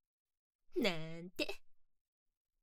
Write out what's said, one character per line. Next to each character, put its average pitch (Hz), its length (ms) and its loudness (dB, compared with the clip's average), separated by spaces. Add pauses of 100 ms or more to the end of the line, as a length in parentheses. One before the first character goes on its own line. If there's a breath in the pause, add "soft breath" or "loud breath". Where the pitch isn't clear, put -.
(760)
な 240 140 6
ん 165 460 -4
て。 - 120 0 (1160)